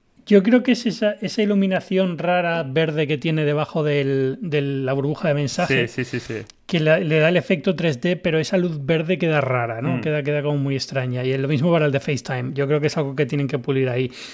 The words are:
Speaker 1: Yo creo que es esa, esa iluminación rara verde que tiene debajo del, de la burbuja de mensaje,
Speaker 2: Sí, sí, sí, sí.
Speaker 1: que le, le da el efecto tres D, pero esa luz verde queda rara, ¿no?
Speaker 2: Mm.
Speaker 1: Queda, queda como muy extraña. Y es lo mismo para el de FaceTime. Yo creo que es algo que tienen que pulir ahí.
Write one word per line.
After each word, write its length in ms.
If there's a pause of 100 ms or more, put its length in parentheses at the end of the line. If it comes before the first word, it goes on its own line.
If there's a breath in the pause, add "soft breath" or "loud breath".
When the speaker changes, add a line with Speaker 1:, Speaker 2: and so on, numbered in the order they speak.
(240)
Speaker 1:
Yo 200
creo 180
que 100
es 140
esa, 340
esa 220
iluminación 720
rara 480
verde 440
que 100
tiene 260
debajo 380
del, 580
de 220
la 300
burbuja 340
de 80
mensaje, 540
Speaker 2:
Sí, 160
sí, 160
sí, 140
sí. 120 (180)
Speaker 1:
que 140
le, 260
le 140
da 100
el 80
efecto 380
tres 260
D, 140
pero 240
esa 180
luz 300
verde 320
queda 220
rara, 420
¿no? 140
Speaker 2:
Mm. 40
Speaker 1:
Queda, 220
queda 220
como 140
muy 180
extraña. 480
Y 80
es 80
lo 80
mismo 240
para 140
el 60
de 60
FaceTime. 560
Yo 140
creo 120
que 60
es 100
algo 200
que 100
tienen 220
que 100
pulir 300
ahí. 240 (220 loud breath)